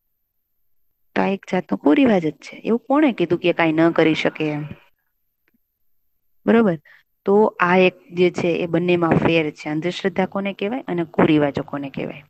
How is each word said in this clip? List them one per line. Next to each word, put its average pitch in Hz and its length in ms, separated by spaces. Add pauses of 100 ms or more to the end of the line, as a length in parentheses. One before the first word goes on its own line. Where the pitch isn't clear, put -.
(1160)
તો 196 60
આ 190 60
એક 196 240
જાતનો 190 260
કુરિવાજ 254 480
જ 151 60
છે. - 260
એવું 226 220
કોણે 277 340
કીધું 170 260
કે 170 140
કાંઈ 165 180
ન 165 200
કરી 160 220
શકે 156 360
એમ? 151 160 (1800)
બરોબર? 208 340 (460)
તો 208 340
આ 180 180
એક 185 160 (180)
જે 175 200
છે 175 160
એ 165 180
બંનેમાં 170 520
ફેર 160 340
છે. - 180
અંધશ્રદ્ધા 175 560
કોને 196 280
કહેવાય 208 280
અને 175 220
કુરિવાજો 151 600
કોને 139 260
કહેવાય? - 400